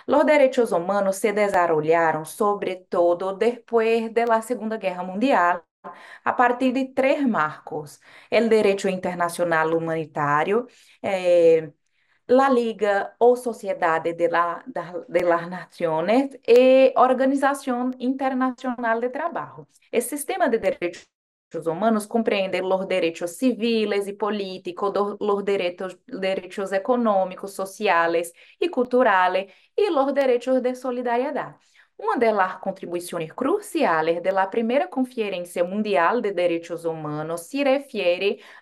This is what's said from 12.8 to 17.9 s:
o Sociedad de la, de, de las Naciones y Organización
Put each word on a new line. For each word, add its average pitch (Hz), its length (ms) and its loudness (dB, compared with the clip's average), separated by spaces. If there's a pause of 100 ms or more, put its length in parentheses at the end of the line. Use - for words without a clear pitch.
o 240 180 6
Sociedad 185 640 -2
de 170 280 0
la, 170 360 0
de, - 160 -8 (260)
de 170 140 0
las 170 280 0
Naciones 180 960 -2
y 254 520 8
Organización 254 1000 0